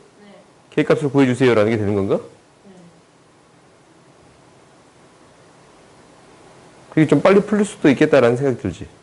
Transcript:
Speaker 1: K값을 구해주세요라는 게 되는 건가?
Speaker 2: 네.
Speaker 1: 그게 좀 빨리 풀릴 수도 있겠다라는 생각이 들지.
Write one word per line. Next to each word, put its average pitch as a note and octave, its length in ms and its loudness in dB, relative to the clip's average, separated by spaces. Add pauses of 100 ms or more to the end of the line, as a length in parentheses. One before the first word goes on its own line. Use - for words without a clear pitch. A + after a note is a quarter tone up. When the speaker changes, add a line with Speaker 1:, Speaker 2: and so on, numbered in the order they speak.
(720)
Speaker 1:
K값을 D3 380 -2
구해주세요라는 B2 600 2
게 A#2 80 -2
되는 G#2 160 -2
건가? G2+ 220 -2 (480)
Speaker 2:
네. G3+ 80 -20 (4000)
Speaker 1:
그게 D#3 160 0
좀 C#3+ 140 2
빨리 G3 200 4
풀릴 G#3 240 -4
수도 - 260 -2
있겠다라는 B2+ 460 2
생각이 C3 240 -4
들지. E2+ 260 -10 (160)